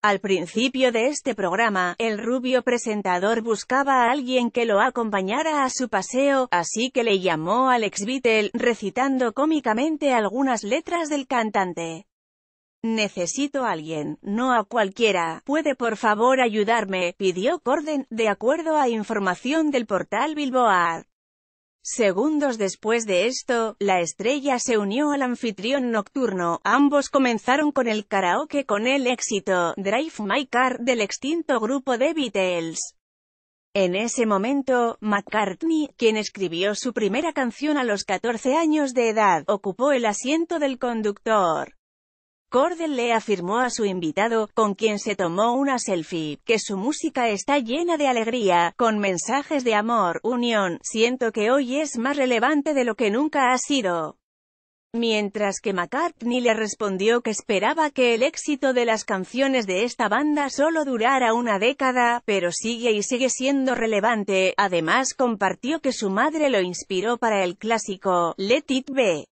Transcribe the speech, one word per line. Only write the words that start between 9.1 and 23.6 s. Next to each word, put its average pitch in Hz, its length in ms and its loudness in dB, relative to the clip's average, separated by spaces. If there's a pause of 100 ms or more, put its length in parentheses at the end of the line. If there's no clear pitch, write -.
cómicamente 285 800 0
algunas 233 500 0
letras 320 460 -2
del 285 180 -4
cantante. 190 800 -2 (760)
"Necesito 226 800 -2
a 220 60 0
alguien, 156 520 -6
no 240 300 -2
a 226 120 2
cualquiera. 190 800 0
¿Puede 294 320 0
por 226 200 -2
favor 240 440 2
ayudarme?", 208 760 0
pidió 196 440 0
Corden, 294 500 -2
de 220 180 0
acuerdo 311 480 0
a 277 120 2
información 226 840 -2
del 247 160 -2
portal 226 480 -2
Billboard. 226 720 2 (800)
Segundos 247 720 0
después 220 480 -2
de 180 200 2
esto, 233 520 -2